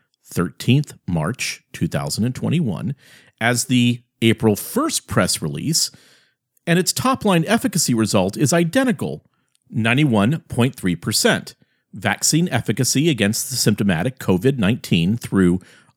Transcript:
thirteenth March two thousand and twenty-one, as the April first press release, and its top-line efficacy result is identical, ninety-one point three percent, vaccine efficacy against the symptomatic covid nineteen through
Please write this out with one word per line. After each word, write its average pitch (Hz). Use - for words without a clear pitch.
thirteenth 117
March 82
two -
thousand 78
and 127
twenty-one, 123
as 120
the 120
April 110
first -
press 98
release, 80
and 165
its -
top-line 202
efficacy 196
result 104
is 120
identical, 170
ninety-one 117
point 123
three 90
percent, -
vaccine 135
efficacy 135
against 107
the 131
symptomatic 101
covid 110
nineteen 101
through 92